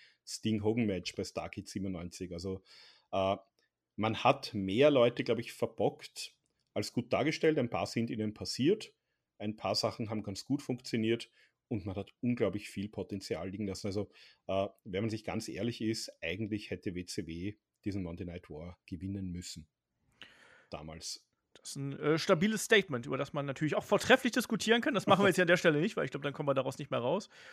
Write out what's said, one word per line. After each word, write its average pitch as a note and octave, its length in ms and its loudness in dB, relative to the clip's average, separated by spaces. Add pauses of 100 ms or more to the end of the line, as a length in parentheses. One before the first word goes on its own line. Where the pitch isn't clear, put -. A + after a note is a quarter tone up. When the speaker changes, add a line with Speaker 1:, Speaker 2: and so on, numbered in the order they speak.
(260)
Speaker 1:
Sting-Hogan-Match G#2+ 880 0
bei G2+ 100 -4
Starrcade F2 440 -8
siebenundneunzig. F2+ 680 -6
Also, F#2 300 -6 (480)
äh, F#2+ 260 4 (600)
man A2 260 0
hat - 320 4
mehr G#2 340 6
Leute, B2 340 4
glaub A#2+ 140 0
ich, A#2 160 -8
verbockt - 840 -4 (380)
als - 180 -4
gut - 220 -2
dargestellt. D3+ 460 2
Ein B2 100 0
paar F2+ 160 -2
sind A2+ 240 -2
ihnen G#2+ 240 -2
passiert, C3+ 600 0 (420)
ein G#2+ 180 -6
paar G#2 200 -2
Sachen A2+ 340 -2
haben A2 140 -4
ganz G2+ 200 -8
gut C#3+ 200 -2
funktioniert A#2 640 -2 (380)
und G2+ 180 -4
man F#2+ 100 -6
hat G2 160 -8 (100)
unglaublich G#2+ 460 0
viel G2+ 220 -6
Potenzial G2 600 -6
liegen G2+ 180 -4
lassen. F#2+ 180 -6
Also, G2+ 240 -4 (380)
äh, F#2+ 180 2 (200)
wenn G2 180 -2
man A2+ 80 0
sich A2 120 -6
ganz G#2 240 -4
ehrlich A#2+ 340 -4
ist, A2+ 300 -2 (120)
eigentlich G2+ 480 -4
hätte F#2 240 -4
W F2+ 100 -6
C F2 220 -8
W E2+ 260 -6 (300)
diesen G2+ 180 -4
Monday F2 240 -6
Night F2 240 -12
War E2 380 -14
gewinnen F#2+ 440 -6
müssen. F2 360 -10 (1040)
Damals. D#2+ 500 -12 (320)
Speaker 2:
Das - 160 -18
ist - 80 -12
ein, C#3 220 -6
äh, D#3 200 2
stabiles G3 440 2
Statement, D3 420 2
über C#3+ 120 -4
das C#3 140 -4
man C#3+ 140 -4
natürlich C#3+ 300 0
auch G#3 80 0
vortrefflich A#3 500 6
diskutieren A3+ 480 2
kann. D4 120 0
Das F#3+ 140 0
machen G3+ 160 8
wir G3+ 40 8
jetzt E3+ 100 6
hier F#3 60 6
an F3 40 4
der F3 100 8
Stelle D#3 220 6
nicht, F3+ 160 0
weil D#3 80 0
ich C#3+ 80 -2
glaub, C#3 100 -6
dann C#3+ 120 -4
kommen C#3+ 160 -2
wir C#3 40 6
daraus C3 240 0
nicht D3 140 -8
mehr C3 80 0
raus. C#3 300 0 (240)